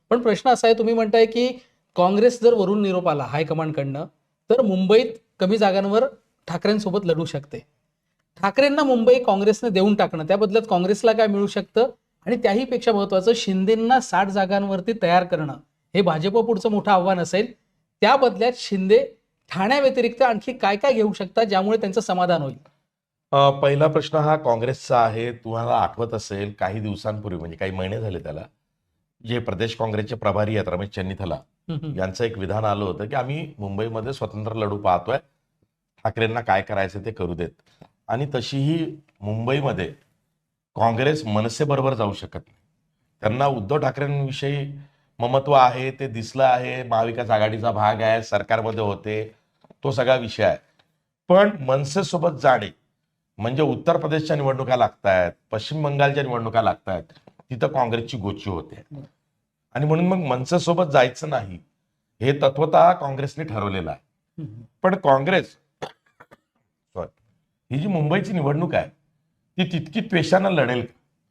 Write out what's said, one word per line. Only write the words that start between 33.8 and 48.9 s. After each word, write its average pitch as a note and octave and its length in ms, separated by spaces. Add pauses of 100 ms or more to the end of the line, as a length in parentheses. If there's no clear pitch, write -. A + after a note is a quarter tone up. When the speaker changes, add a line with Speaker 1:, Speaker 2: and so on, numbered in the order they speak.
Speaker 2:
स्वतंत्र G#2+ 400
लढू G#2 240
पाहतोय, G2 400 (840)
ठाकरेंना A2+ 380
काय G2 200
करायचं G2 440
ते F#2 60
करू F2 220
देत." - 500 (240)
आणि A#2 280
तशीही C#3+ 640 (240)
मुंबईमध्ये A2 720 (840)
काँग्रेस A#2 500
मनसेबरोबर C3 680
जाऊ G#2+ 200
शकत - 220
नाही. - 200 (640)
त्यांना A#2+ 260
उद्धव B2+ 300
ठाकरेंविषयी C#3+ 960 (460)
ममत्व C3+ 320
आहे, C3 400
ते C3+ 160
दिसलं A2+ 360
आहे, B2+ 400
महाविकास A#2 460
आघाडीचा A2 420
भाग G#2+ 300
आहे, A2 220
सरकारमध्ये A2 560
होते, G#2+ 560 (480)